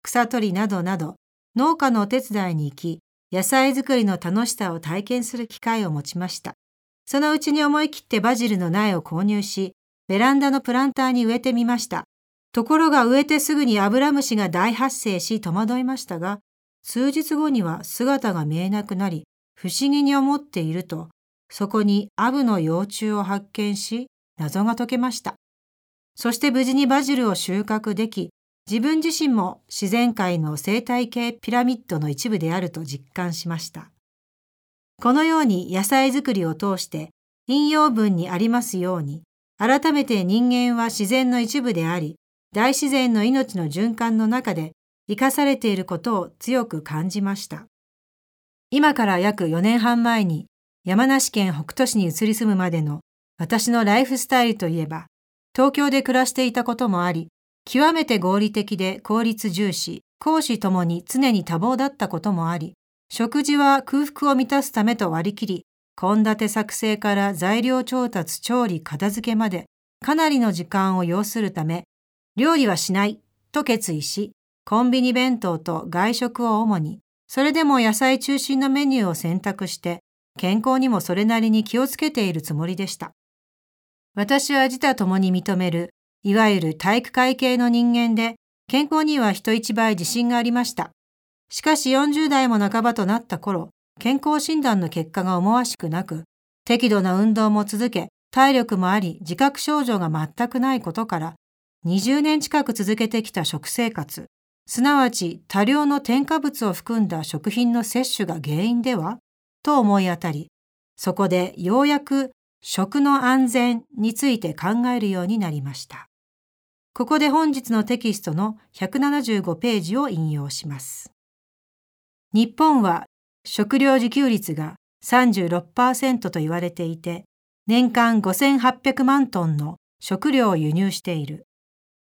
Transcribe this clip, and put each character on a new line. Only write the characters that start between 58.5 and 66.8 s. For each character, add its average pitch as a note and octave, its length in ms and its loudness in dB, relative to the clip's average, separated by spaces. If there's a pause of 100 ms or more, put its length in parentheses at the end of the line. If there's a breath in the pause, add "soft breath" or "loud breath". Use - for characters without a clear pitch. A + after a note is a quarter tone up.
的 G#3 260 -4
で F#3+ 220 -4
効 A3+ 240 -2
率 A3 260 -2
重 F#3 220 -2
視、 - 300 -8 (180)
公 D#4+ 220 2
私 B3+ 180 -2
と F#3+ 120 0
も F3+ 120 2
に E3+ 240 -2
常 C4 240 2
に G3 120 2
多 E3+ 140 -4
忙 A#3 200 0
だ C4+ 100 0
っ C#4 80 -8
た G3 120 -4
こ E3+ 120 -6
と G#3 140 -2
も E3 160 -2
あ F3 80 -4
り、 D#3+ 160 -10 (360)
食 A#3 340 -2
事 D4 140 2
は C#4 260 4
空 C#4 220 0
腹 D4 260 0
を C4+ 40 4
満 B3+ 140 0
た C#4 140 2
す - 80 -10
た G#3+ 120 0
め A#3 120 2
と G3 160 -2
割 E3 200 -2
り G3+ 40 -10
切 G#3 120 -6
り、 F3+ 180 -4 (300)
献 G#3 280 2
立 G#3+ 240 2
作 G#3+ 260 -4
成 G#3+ 240 -2